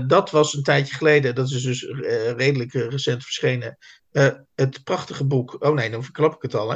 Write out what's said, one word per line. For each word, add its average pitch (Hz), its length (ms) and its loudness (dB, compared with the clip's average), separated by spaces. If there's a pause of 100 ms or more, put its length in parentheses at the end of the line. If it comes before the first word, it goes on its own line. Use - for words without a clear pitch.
dat 180 240 4
was 151 240 4
een 143 80 -4
tijdje 139 320 2
geleden, 147 400 4
dat 131 160 -2
is 127 120 -2
dus, 127 240 -4
eh, 117 440 -2
redelijk, 123 440 0
eh, 120 140 0
recent 131 360 -4
verschenen, 123 540 -4 (320)
eh, 139 180 4 (260)
het 131 300 -2
prachtige - 420 -4
boek. 131 380 -2
Oh 151 100 4
nee, 113 160 -2
dan 113 140 -6
verklap 156 300 0
ik - 80 -14
het - 120 -6
al, 107 160 -2
hè? 131 60 -2